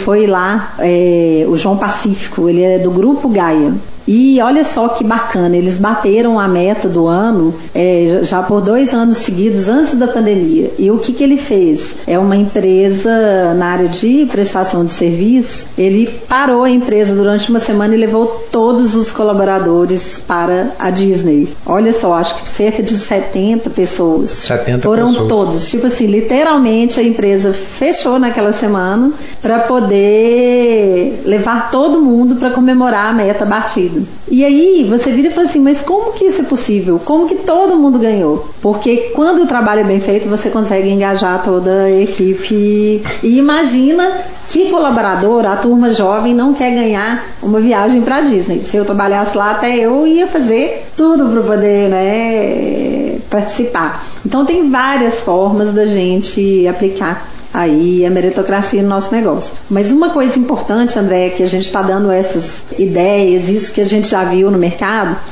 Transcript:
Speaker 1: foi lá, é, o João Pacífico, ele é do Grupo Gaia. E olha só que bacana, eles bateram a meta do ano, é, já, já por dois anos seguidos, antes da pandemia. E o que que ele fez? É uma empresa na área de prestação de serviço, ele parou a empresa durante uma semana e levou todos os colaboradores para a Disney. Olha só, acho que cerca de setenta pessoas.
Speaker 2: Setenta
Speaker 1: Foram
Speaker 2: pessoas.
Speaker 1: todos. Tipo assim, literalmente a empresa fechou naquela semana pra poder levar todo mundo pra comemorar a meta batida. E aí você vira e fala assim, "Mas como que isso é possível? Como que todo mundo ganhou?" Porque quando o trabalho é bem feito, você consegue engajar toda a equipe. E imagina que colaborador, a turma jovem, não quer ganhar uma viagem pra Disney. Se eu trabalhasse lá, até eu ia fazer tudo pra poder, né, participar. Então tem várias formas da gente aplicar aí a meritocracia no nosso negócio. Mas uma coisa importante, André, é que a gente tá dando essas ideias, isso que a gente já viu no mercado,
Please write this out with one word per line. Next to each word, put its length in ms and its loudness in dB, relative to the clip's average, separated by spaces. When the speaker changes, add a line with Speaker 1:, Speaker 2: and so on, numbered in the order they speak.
Speaker 1:
foi 220 2
lá, 520 -2
é, 720 2
o 80 0
João 220 0
Pacífico, 720 -2
ele 140 2
é 160 2
do 120 0
Grupo 380 0
Gaia. 440 0
E 320 4
olha 220 2
só 280 -2
que 120 -4
bacana, 540 0
eles 220 0
bateram 600 2
a 80 0
meta 420 0
do 200 0
ano, 440 0
é, 320 2
já, 160 0
já 220 -2
por 160 0
dois 340 0
anos 240 2
seguidos, 500 -2
antes 280 0
da 100 0
pandemia. 720 0
E 140 2
o 60 2
que 140 -4
que 120 -2
ele 120 4
fez? 600 0
É 100 0
uma 200 2
empresa 1200 2
na 120 0
área 220 0
de 420 2
prestação 540 -2
de 80 -2
serviço, 720 0
ele 300 2
parou 340 2
a 80 2
empresa 460 2
durante 340 0
uma 80 2
semana 380 0
e 20 2
levou 540 0
todos 420 2
os 160 0
colaboradores 1120 0
para 540 -2
a 120 -4
Disney. 580 0
Olha 260 2
só, 220 0
acho 300 -2
que 40 -8
cerca 360 -2
de 120 -2
setenta 720 -2
pessoas. 600 -2
Speaker 2:
Setenta 520 -2
Speaker 1:
Foram 280 2
Speaker 2:
pessoas. 180 0
Speaker 1:
todos. 400 0
Tipo 200 0
assim, 180 0
literalmente 920 0
a 20 2
empresa 500 0
fechou 680 -2
naquela 320 0
semana 580 0
pra 160 0
poder 1700 2
levar 460 0
todo 300 2
mundo 360 2
pra 140 -2
comemorar 600 2
a 20 -2
meta 320 0
batida. 520 -2
E 140 4
aí 440 4
você 220 0
vira 180 2
e 20 0
fala 160 0
assim, 140 0
"Mas 200 2
como 320 -2
que 140 -2
isso 160 0
é 20 0
possível? 600 0
Como 220 0
que 100 -2
todo 400 2
mundo 220 4
ganhou?" 480 0
Porque 540 0
quando 280 2
o 40 2
trabalho 340 0
é 40 2
bem 160 2
feito, 280 0
você 220 -2
consegue 400 0
engajar 520 0
toda 420 0
a 60 2
equipe. 1120 0
E 160 4
imagina 760 2
que 200 2
colaborador, 760 0
a 100 0
turma 360 2
jovem, 420 0
não 200 2
quer 200 -2
ganhar 500 -2
uma 180 0
viagem 420 2
pra 180 0
Disney. 420 0
Se 140 -4
eu 80 2
trabalhasse 520 0
lá, 160 0
até 240 -2
eu 300 2
ia 200 2
fazer 600 -2
tudo 340 2
pra 120 0
poder, 460 2
né, 1300 -2
participar. 760 -4
Então 200 0
tem 260 0
várias 500 0
formas 520 0
da 140 2
gente 840 0
aplicar 640 -4
aí 520 0
a 60 0
meritocracia 720 -2
no 60 0
nosso 260 -2
negócio. 400 -2
Mas 200 0
uma 200 2
coisa 280 0
importante, 600 -2
André, 300 0
é 20 -4
que 120 -4
a 40 0
gente 260 -2
tá 80 -2
dando 300 0
essas 560 -4
ideias, 720 2
isso 240 -2
que 80 -2
a 40 2
gente 240 0
já 160 0
viu 260 2
no 80 2
mercado, 580 -2